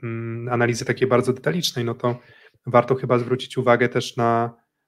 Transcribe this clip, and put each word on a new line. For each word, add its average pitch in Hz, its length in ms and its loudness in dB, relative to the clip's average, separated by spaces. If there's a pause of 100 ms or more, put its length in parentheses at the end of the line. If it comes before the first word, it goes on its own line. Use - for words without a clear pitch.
mm, 117 500 -6
analizy 120 320 0
takiej 123 220 0
bardzo 123 260 2
detalicznej, 147 520 -4
no 117 100 -4
to 123 240 -2 (460)
warto 123 300 4
chyba 127 240 0
zwrócić 120 380 -4
uwagę 120 320 4
też - 280 -4
na, 117 360 0 (340)